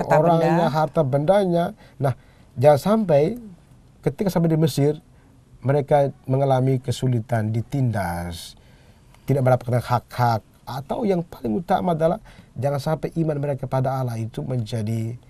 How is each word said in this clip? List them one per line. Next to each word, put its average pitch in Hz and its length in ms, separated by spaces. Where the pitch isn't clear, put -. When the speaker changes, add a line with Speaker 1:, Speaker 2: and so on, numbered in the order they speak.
Speaker 1:
orang-orangnya, 165 340
Speaker 2:
benda. 165 80
Speaker 1:
harta 156 340
bendanya. 170 640
Nah, 131 180
jangan 143 260
sampai 196 580
ketika 175 280
sampai 170 220
di 160 80
Mesir, 151 400
mereka 139 500
mengalami 131 540
kesulitan, 117 720
ditindas, 101 1080
tidak 135 240
mendapatkan 123 340
hak-hak, 120 640
atau 220 380
yang 185 200
paling 214 340
utama 185 380
adalah 160 240
jangan 139 280
sampai 160 360
iman 156 220
mereka 139 260
kepada 131 320
Allah 120 220
itu 113 240
menjadi 113 720